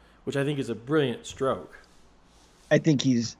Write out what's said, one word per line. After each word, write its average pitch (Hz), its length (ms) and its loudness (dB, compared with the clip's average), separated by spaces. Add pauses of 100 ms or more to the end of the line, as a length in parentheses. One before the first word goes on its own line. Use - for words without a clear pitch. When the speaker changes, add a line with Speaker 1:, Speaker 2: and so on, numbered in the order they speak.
(240)
Speaker 1:
which 135 120 -6
I 139 80 0
think 143 160 -4
is 117 100 -4
a 117 60 -4
brilliant 127 500 -2
stroke. 123 520 -4 (960)
Speaker 2:
I 151 60 6
think 147 240 4
he's, 120 380 0